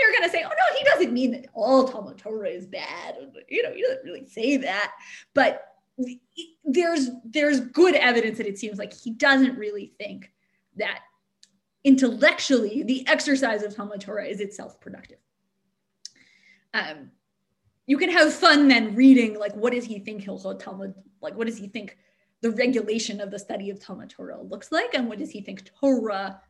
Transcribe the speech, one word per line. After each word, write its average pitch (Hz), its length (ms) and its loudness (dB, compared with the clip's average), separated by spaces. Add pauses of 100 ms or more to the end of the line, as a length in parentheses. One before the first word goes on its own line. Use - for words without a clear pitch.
you're 440 160 4
gonna 349 140 0
say, 330 140 -2
"Oh - 40 -8
no, 622 280 2
he 571 80 -2
doesn't 320 280 4
mean 247 180 0
that - 220 -10
all 254 340 4
Talmud 208 300 -12
Torah 214 320 -8
is 180 160 -10
bad." 160 500 -12 (340)
You 381 140 -2
know, - 100 -6
he - 80 -12
doesn't 523 220 -2
really - 220 -14
say 254 320 0
that. 196 360 -4 (400)
But - 320 2 (1000)
there's, 320 460 0 (160)
there's 294 340 2
good 339 360 4
evidence 233 420 2
that 226 100 -6
it 196 100 -8
seems 208 220 -10
like 196 140 -10
he - 180 -12
doesn't 262 460 4
really 208 400 -10
think 196 340 -16 (460)
that 202 240 -6 (840)
intellectually 262 1000 4
the 254 260 -4
exercise 262 520 0
of 208 140 -8
Talmud 208 240 -12
Torah 196 260 -10
is 196 140 -8
itself - 400 -12
productive. - 380 -20 (1600)
Um, 156 380 -6 (760)
you 277 100 4
can 359 120 0
have 320 240 4
fun 294 360 6
then 226 260 4
reading, 240 420 8
like, 208 160 -6
what 220 200 -2
does 247 100 -4
he 214 160 -10
think 208 240 -12
Hilchot 196 360 -10
Talmud, 196 360 -14 (240)
like, 156 160 -12
what 226 100 -6
does 226 120 -6
he 196 100 -14
think 202 300 -14 (420)
the 233 120 -2
regulation 220 720 -2
of 196 100 -10
the 202 80 -10
study 196 300 -10
of 196 100 -10
Talmud - 300 -18
Torah - 320 -16
looks - 300 -16
like? 403 220 -2
And 254 140 -2
what 214 120 -10
does - 100 -8
he 208 120 -12
think 196 280 -16 (100)
Torah, 214 720 0